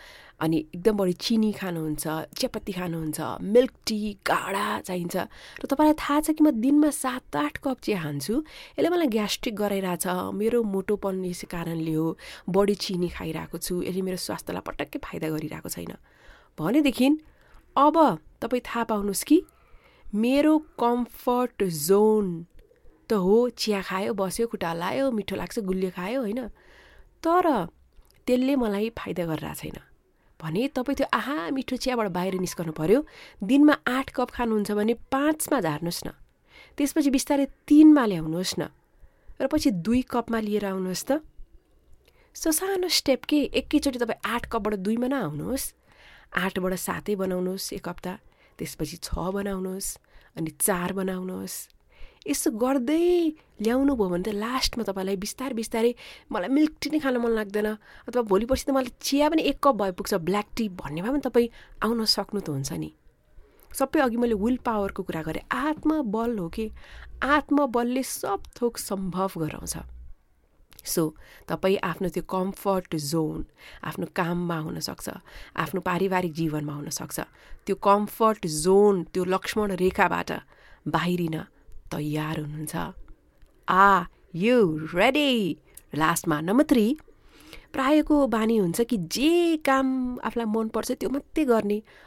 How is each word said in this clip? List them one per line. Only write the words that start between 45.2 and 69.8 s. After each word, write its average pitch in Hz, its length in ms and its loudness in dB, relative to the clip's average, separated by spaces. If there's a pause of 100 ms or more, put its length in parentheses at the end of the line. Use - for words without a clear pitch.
आठबाट 185 440 -2
सातै 180 400 -4
बनाउनुहोस् 185 600 -4
एक - 140 -10
हप्ता, 180 300 -10 (400)
त्यसपछि 165 380 -8
छ - 220 -10
बनाउनुहोस्, 190 800 -6 (400)
अनि 160 120 -4 (120)
चार 180 300 0
बनाउनुहोस्। 185 760 -6 (520)
यसो - 320 -2
गर्दै 302 800 2 (320)
ल्याउनु 262 320 4
भयो 202 120 2
भने 175 140 0
त 220 60 -2
लास्टमा 226 560 -2
तपाईँलाई 196 320 -2
बिस्तारै 220 400 -6
बिस्तारै 233 380 0 (340)
"मलाई 196 240 -4
मिल्क 302 280 4
टी 285 120 -4
नै 311 80 2
खान 262 160 0
मन 233 160 0
लाग्दैन" 214 480 -2 (280)
अथवा 240 140 0
"भोलि 214 220 4
पर्सि 254 240 0
त - 80 0
मलाई 254 240 0
चिया 285 320 2
पनि 320 100 2
एक 277 220 0
कप 277 100 6
भए 196 220 0
पुग्छ, - 180 -4
ब्ल्याक 185 320 0 (100)
टी" 220 120 -2
भन्ने 170 320 -8
भए 196 80 -4
पनि 277 160 -2
तपाईँ 240 240 4 (320)
आउन 220 240 0
सक्नु 208 360 -2
त 160 120 -6
हुन्छ 135 200 -4
नि। 156 200 -8 (800)
सबै 269 280 0
अघि 240 200 2
मैले 240 160 2
विल 226 240 0
पावरको 202 420 -2
कुरा 170 200 -6
गरेँ, - 260 -8
आत्मबल 247 880 -2
हो 170 100 -6
कि, 220 220 -6 (520)
आत्मबलले 262 800 2
सब - 400 -4 (180)
थोक 233 160 0
सम्भव 190 600 -4
गराउँछ। 160 400 -6 (1080)